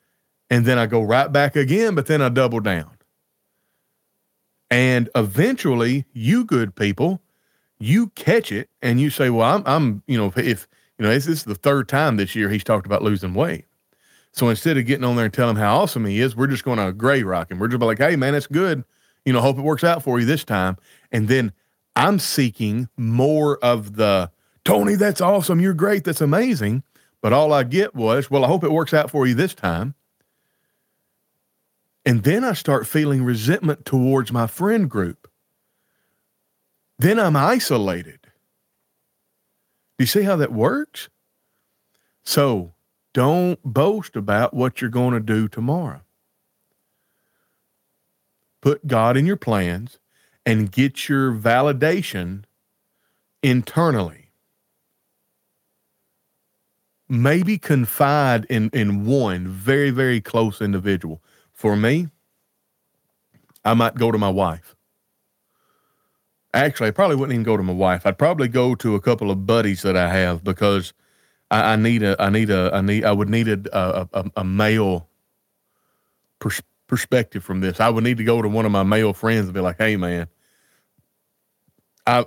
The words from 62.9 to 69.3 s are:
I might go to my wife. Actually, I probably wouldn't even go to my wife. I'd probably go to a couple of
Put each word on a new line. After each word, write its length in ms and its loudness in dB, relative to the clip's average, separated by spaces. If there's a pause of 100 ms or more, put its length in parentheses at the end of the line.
I 120 2
might 180 2
go 180 0
to 60 0
my 140 0
wife. 440 -2 (1800)
Actually, 320 0
I 40 0
probably 260 2
wouldn't 160 -2
even 100 0
go 120 0
to 60 0
my 120 -2
wife. 340 0
I'd 100 -2
probably 300 0
go 260 0
to 220 -2
a 40 0
couple 300 -2
of 160 -2